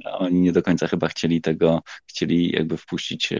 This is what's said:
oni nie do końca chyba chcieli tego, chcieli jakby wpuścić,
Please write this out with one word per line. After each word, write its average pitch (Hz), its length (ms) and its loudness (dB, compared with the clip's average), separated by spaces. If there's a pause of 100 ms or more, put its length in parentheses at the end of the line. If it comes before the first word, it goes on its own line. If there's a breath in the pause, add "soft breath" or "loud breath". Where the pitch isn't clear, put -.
oni 90 360 0
nie 90 100 6
do 87 100 4
końca 82 260 2
chyba 82 200 0
chcieli 82 340 -2
tego, 82 400 2 (280 loud breath)
chcieli 85 420 0
jakby 80 260 -2
wpuścić, - 520 -6 (100)